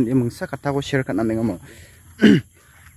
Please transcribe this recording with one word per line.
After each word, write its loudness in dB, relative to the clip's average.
andi 0
mungsa -2
kata -6
ko -2
share -2
kan -6
nang -2
mo. -4
<clears throat> 4